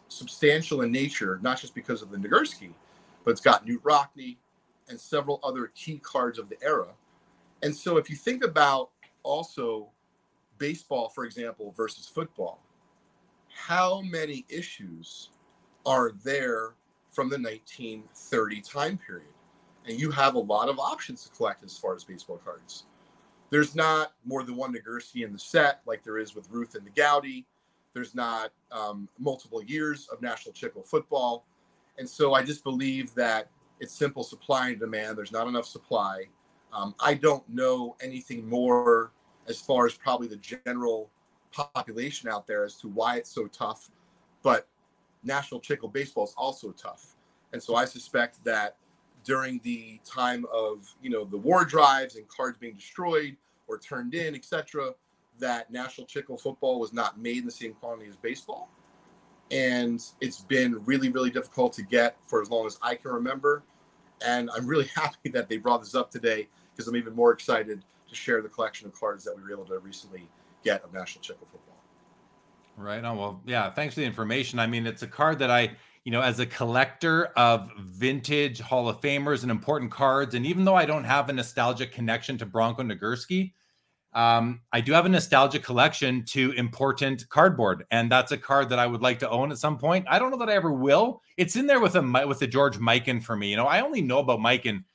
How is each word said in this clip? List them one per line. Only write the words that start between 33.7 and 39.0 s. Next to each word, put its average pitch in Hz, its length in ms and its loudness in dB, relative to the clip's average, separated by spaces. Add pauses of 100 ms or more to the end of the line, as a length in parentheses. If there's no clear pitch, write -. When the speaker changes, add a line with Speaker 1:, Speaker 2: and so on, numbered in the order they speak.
Speaker 1:
it's 123 140 -14
simple 139 280 -2
supply 127 480 -2
and 107 100 -6
demand. 110 360 -6
There's 104 160 -10
not 113 140 -2
enough 120 180 -4
supply. 98 600 -4 (500)
Um, 101 260 -6
I 147 140 2
don't 143 340 0
know 123 540 -2
anything 127 440 -12
more 120 680 4 (340)